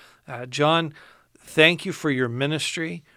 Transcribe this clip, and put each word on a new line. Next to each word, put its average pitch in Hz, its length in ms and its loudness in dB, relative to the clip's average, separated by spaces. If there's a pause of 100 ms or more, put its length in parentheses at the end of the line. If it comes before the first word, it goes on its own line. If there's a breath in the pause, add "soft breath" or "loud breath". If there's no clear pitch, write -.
(260 loud breath)
Uh, 123 200 -12
John, 147 480 0 (440 loud breath)
thank 165 480 4
you 180 60 -4
for 151 180 -2
your 127 180 0
ministry. 156 760 -4 (120 soft breath)